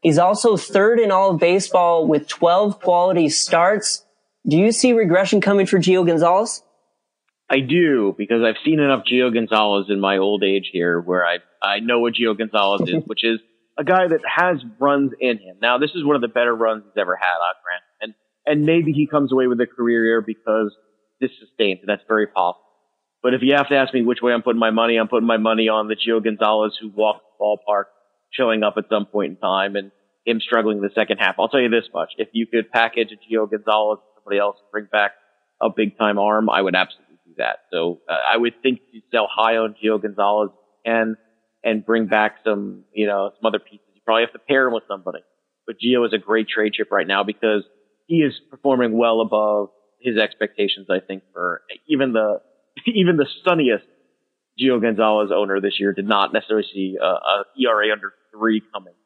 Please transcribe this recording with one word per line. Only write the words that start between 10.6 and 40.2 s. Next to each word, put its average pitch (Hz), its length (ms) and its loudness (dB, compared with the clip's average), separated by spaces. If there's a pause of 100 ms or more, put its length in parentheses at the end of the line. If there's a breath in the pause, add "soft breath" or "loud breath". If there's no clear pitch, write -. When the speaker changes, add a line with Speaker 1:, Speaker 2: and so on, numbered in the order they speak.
Speaker 2:
here 87 280 0
where 90 240 -2
I, 87 140 -2 (240)
I 101 180 -2
know 117 200 0
what 117 140 -2
Gio 113 220 -2
Gonzalez 101 520 -2
is, 160 140 -2
Speaker 1:
<laughs> - 40 -14
Speaker 2:
which - 180 -8
is 113 160 0 (380)
a 151 60 -6
guy 185 240 2
that 160 180 0
has 175 300 0 (220)
runs 139 420 0
in 123 180 -2
him. 92 240 -20
Now, 123 160 2
this 143 160 -2
is 165 100 -6
one 147 100 2
of 131 80 0
the 120 60 -4
better 120 260 0
runs 113 300 -2
he's 104 160 -6
ever 90 160 -2
had, 95 100 -2
I'll 87 380 -2
grant. 90 180 -8 (180)
And, 110 140 -12 (300)
and 147 220 0
maybe 160 260 2
he 147 140 0
comes 143 260 0
away 131 140 2
with 120 140 0
a 120 60 0
career 117 380 -2
here 113 160 2
because 110 540 -4 (460)
this 127 100 -4 (100)
sustains, 101 400 -4
and 98 80 -12
that's 101 180 -2
very 107 200 0
possible. 92 380 -4 (580)
But 127 120 0
if 127 80 -4
you 135 140 2
have 139 120 0
to 143 80 2
ask 135 180 0
me 127 80 0
which 120 200 0
way 120 100 2
I'm 117 100 -2
putting 117 180 0
my 113 100 2
money, 117 260 2
I'm 110 120 0
putting 117 180 0
my 113 120 2
money 110 300 0
on 107 200 0
the 110 80 -4
Gio 113 260 -2
Gonzalez 107 580 0
who 110 80 -14
walks 107 360 -2 (140)
the 104 60 -4
ballpark, 104 400 -2 (460)
showing 113 320 0
up 104 140 0
at 110 140 -4
some 104 160 -2
point 98 240 -4
in 92 60 -16
time, 98 380 -2
and 101 160 -8 (360)
him 113 140 -2
struggling 110 380 0
in 101 40 -4
the 101 120 -4
second 104 240 0
half. 95 200 0
I'll 104 100 0
tell 139 120 0
you 120 100 2
this 113 240 0
much. 82 240 -4
If 110 140 -6
you 113 140 -2
could 113 240 -2
package 117 420 0
a 107 40 -20
Gio 110 340 -4
Gonzalez 107 540 -2
with - 180 -20
somebody 101 160 -4
else 101 220 -2
and - 100 -20
bring 107 220 -8
back 104 200 0 (500)
a 110 120 0
big-time 104 440 -2
arm, 107 320 0
I 92 100 2
would 92 140 0
absolutely - 420 -4 (100)
do 82 120 -20
that. 57 200 -6 (140)
So, 87 360 -4
uh, 82 60 -4 (180)
I 117 40 2
would 117 260 -2
think 131 180 -2 (120)
you 113 180 -20
sell 107 220 0
high 113 240 0
on 110 260 -2
Gio 107 180 0
Gonzalez 104 500 -2 (340)